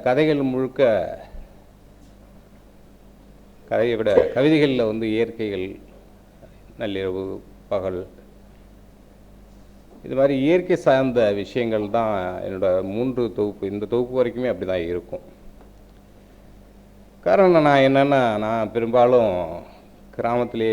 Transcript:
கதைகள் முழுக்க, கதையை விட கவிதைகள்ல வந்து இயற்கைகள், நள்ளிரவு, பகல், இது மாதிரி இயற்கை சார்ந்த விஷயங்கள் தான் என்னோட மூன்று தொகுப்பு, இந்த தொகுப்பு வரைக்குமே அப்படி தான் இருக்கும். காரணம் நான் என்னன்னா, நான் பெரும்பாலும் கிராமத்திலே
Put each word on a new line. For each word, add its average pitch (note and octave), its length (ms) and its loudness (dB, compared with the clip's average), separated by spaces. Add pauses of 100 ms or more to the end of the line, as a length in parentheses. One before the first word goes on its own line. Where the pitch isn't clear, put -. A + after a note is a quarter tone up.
கதைகள் C#3+ 440 2
முழுக்க, B2+ 300 -2 (3000)
கதையை A#2 280 0
விட G#2+ 120 0 (240)
கவிதைகள்ல C#3 560 2
வந்து A2 140 -4 (100)
இயற்கைகள், A2 520 -4 (1120)
நள்ளிரவு, F#2+ 440 -4 (460)
பகல், F#2 300 -4 (2000)
இது C3 120 -6
மாதிரி C#3 160 4 (120)
இயற்கை F3+ 300 2 (100)
சார்ந்த C3 340 2 (240)
விஷயங்கள் A2 420 -4 (100)
தான் A2+ 160 0 (360)
என்னோட F#2+ 200 -4 (280)
மூன்று B2 260 -4 (160)
தொகுப்பு, G2+ 360 -4
இந்த G#2 200 -6
தொகுப்பு B2 260 -2
வரைக்குமே A#2+ 320 -2
அப்படி F2+ 180 -6
தான் F2 220 -2
இருக்கும். - 320 -8 (2000)
காரணம் F3+ 440 4
நான் C#3 200 6
என்னன்னா, C3+ 320 4 (240)
நான் A2 300 -2
பெரும்பாலும் A#2 580 4 (840)
கிராமத்திலே A#2 580 -2